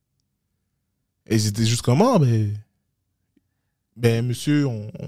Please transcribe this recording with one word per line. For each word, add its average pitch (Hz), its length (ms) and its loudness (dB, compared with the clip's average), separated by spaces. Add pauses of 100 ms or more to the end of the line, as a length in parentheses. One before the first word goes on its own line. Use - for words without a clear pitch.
(1300)
Et 110 80 -2
ils 110 120 2
étaient 107 180 0
juste 117 160 0
comme, « 127 220 2
Oh, 247 160 2
mais, 117 300 2 (1500)
ben, 117 280 0
monsieur, 143 420 0
on, 110 220 -8 (180)